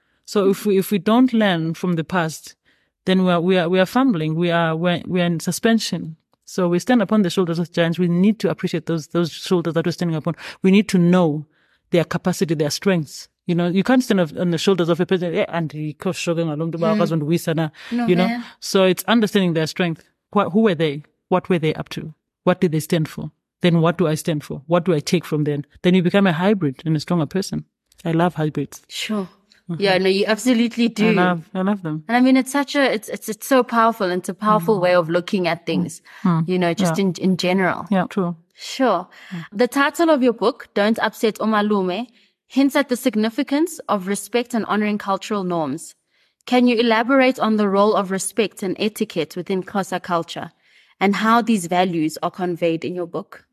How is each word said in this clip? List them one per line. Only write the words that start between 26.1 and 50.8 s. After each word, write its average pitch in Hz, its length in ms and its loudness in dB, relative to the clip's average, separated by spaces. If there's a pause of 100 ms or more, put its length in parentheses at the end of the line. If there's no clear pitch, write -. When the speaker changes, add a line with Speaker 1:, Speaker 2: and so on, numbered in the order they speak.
Speaker 1:
a 180 40 2
hybrid 175 540 0
and 160 100 2
a 147 40 0
stronger 170 260 -2
person. 160 380 -6 (400)
I 170 80 -2
love 165 220 2
hybrids. 151 540 -6
Speaker 2:
Sure. 202 400 -6 (400)
Speaker 1:
Mm-hmm. 170 140 -6
Speaker 2:
Yeah, 190 160 4
no, 190 100 2
you 196 180 2
absolutely 226 640 0
do. 220 220 0
Speaker 1:
I - 20 4
love, 180 420 0
I 185 80 -2
love 196 200 -2
them. 156 260 -6
Speaker 2:
And 233 80 0
I 247 40 4
mean, 262 160 6
it's 262 160 0
such 285 240 -4
a, 269 160 2
it's, 214 160 -6
it's, - 200 -10
it's - 180 -10
so 254 180 4
powerful, 226 460 2
and 180 100 -2
it's - 80 -10
a 190 60 -6
powerful 214 440 2
Speaker 1:
Mm. 175 40 0
Speaker 2:
way 180 120 4
of 175 160 4
looking 175 380 0
at 170 180 -4
things, 170 340 -4 (220)
Speaker 1:
Mm. 185 80 2 (140)
Mm. 156 40 -8
Speaker 2:
you 180 100 0
know, 170 160 2
just 170 240 0
Speaker 1:
Yeah. 196 80 2
Speaker 2:
in, 185 140 0
in 185 160 2
general. 180 540 0
Speaker 1:
Yeah, 185 180 0
true. 175 280 -4 (180)
Speaker 2:
Sure. 190 520 -2 (240)
Speaker 1:
Mm. 170 220 -12
Speaker 2:
The 226 160 0
title 294 420 0
of 285 120 4
your 247 100 4
book, 226 420 -2
Don't 214 240 2
Upset 214 400 -2
Umalume, 208 680 0 (420)
hints 277 280 2
at 277 120 0
the 247 80 -2
significance 262 800 -2 (100)
of 190 200 -2
respect 240 460 -4
and 214 120 -2
honoring 208 320 -2
cultural 196 460 -4
norms. 165 500 -4 (520)
Can 247 200 2
you 240 140 2
elaborate 247 580 2
on 220 180 2
the 208 120 2
role 202 260 2
of 185 160 0
respect 190 540 -4
and 185 160 -4
etiquette 208 560 -4
within 185 260 -4
Xhosa 185 400 -6
culture 165 480 -6 (500)